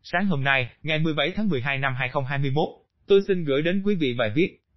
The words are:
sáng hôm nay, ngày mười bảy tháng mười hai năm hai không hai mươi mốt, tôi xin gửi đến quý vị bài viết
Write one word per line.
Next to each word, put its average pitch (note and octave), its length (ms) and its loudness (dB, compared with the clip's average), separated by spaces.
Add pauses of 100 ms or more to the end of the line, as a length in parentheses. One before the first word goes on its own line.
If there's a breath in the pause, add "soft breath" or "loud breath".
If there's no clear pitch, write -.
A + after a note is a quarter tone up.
sáng F3+ 220 -2
hôm D3 180 0
nay, C3+ 260 2 (140)
ngày D#3 160 -2
mười D#3 140 0
bảy D3+ 220 0
tháng G#3 140 0
mười C3 120 0
hai C#3 160 -4
năm C3+ 200 -2
hai C3 120 -4
không C#3 160 -4
hai C#3 140 -4
mươi C#3 120 0
mốt, D3+ 160 0 (400)
tôi G3 200 6
xin F#3 160 0
gửi C#3+ 180 0
đến F#3 240 0
quý G3+ 100 2
vị C#3 180 0
bài A#2 220 0
viết F3 240 0 (180)